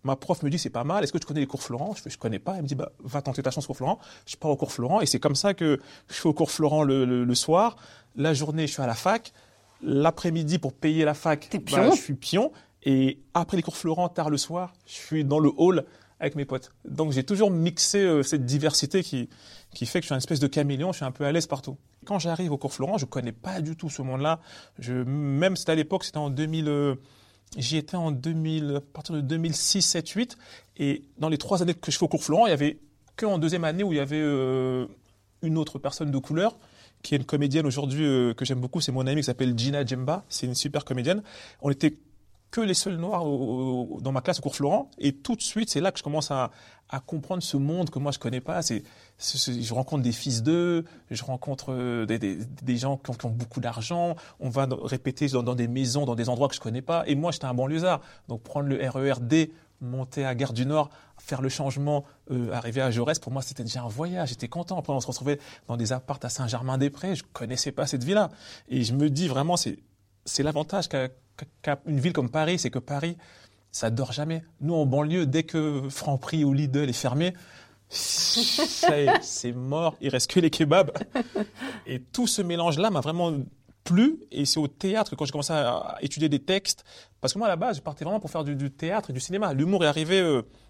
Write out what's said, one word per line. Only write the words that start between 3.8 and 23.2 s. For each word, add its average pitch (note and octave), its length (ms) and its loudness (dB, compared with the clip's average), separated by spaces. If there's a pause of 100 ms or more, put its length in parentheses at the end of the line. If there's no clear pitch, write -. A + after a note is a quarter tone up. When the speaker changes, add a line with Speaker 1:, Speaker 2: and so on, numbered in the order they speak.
Speaker 1:
Je - 100 -12
pars D#3 160 0
au C#3+ 60 2
cours - 160 -2
Florent. C#3 260 2
Et F#3+ 60 2
c'est - 160 0
comme C#3+ 140 2
ça G3+ 180 2
que D3+ 260 2 (300)
je - 40 -18
suis - 140 0
au D3+ 60 6
cours D#3 180 2
Florent D3+ 320 4
le, C3+ 220 4
le, B2 180 2
le A#2+ 120 2
soir. - 420 4 (400)
La D#3 160 4
journée, D3+ 340 0
je D3 60 -4
suis C#3+ 100 -4
à B2+ 40 0
la A#2 80 0
fac. G#3 360 0 (500)
L'après-midi, D#3+ 760 2
pour C#3 140 -4
payer D#3+ 320 2
la D3+ 80 4
fac, D3 360 -2
Speaker 2:
T'es G#3 100 -4
Speaker 1:
bah, - 60 -12
Speaker 2:
pion. G3 260 6
Speaker 1:
je F#4 100 6
suis C#3 140 -4
pion. A3 360 0 (340)
Et C3+ 340 4 (140)
après E3+ 220 2
les E3+ 80 2
cours - 140 -6
Florent, E3+ 320 0
tard D#3+ 200 -2
le D3+ 60 2
soir, F3 380 -4 (120)
je - 60 -20
suis - 320 -2
dans C#3+ 160 4
le D3+ 160 8
hall E3+ 300 6 (340)
avec - 160 -2
mes C#3+ 80 -2
potes. C3 300 -8 (100)
Donc, D3+ 300 -2
j'ai C3 100 2
toujours G3+ 260 4
mixé, E3+ 500 2
euh, E3 240 4
cette C#3 220 0
diversité D3 580 2
qui, B2+ 260 -6 (440)
qui - 120 -6
fait F3 140 -2
que E3 40 -4
je - 40 -10
suis - 60 -2
une C3+ 40 0
espèce C3 240 0
de D3 60 4
caméléon, C#3+ 440 0
je E3+ 60 -6
suis D3 80 -6
un C3 60 -4
peu C#3+ 120 -6
à C#3+ 80 0
l'aise E3 160 0
partout. C#3 300 -8 (280)
Quand G3 140 -2
j'arrive E3 320 -2
au C#3+ 60 -2
cours C#3 160 -6
Florent, E3 240 -2
je C#3 80 -2
connais - 260 -4